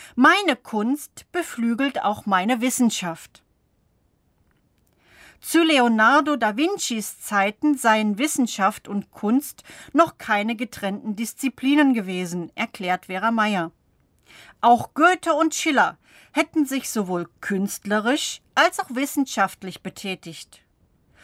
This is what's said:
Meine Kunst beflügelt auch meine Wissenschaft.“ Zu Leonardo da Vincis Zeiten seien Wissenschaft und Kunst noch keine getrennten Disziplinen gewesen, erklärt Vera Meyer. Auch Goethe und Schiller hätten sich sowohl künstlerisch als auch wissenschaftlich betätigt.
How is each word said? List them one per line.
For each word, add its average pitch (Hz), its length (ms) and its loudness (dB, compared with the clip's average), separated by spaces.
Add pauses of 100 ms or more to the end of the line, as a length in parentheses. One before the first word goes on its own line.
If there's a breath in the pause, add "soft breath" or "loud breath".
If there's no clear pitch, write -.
(160 loud breath)
Meine 320 420 4
Kunst - 720 -6
beflügelt 254 720 -4
auch 208 220 -4
meine 202 340 0
Wissenschaft.“ 226 840 -2 (2000 soft breath)
Zu - 240 2
Leonardo 269 720 4
da 214 220 -2
Vincis 285 640 -4
Zeiten 208 540 0
seien 214 420 2
Wissenschaft 220 720 -2
und 202 200 -8
Kunst - 540 -2 (300 loud breath)
noch 320 240 2
keine 214 380 -2
getrennten 208 600 -8
Disziplinen 269 800 2
gewesen, 180 600 -4
erklärt 180 500 -4
Vera 185 260 -4
Meyer. 208 400 0 (880 loud breath)
Auch 233 340 4
Goethe 339 400 4
und 311 220 0
Schiller 233 420 0 (360 soft breath)
hätten 311 320 0
sich 269 240 -4
sowohl 180 380 -4 (120)
künstlerisch 202 1000 -4 (120)
als 349 260 2
auch 381 140 -8
wissenschaftlich 233 880 -4
betätigt. - 800 -12 (640 soft breath)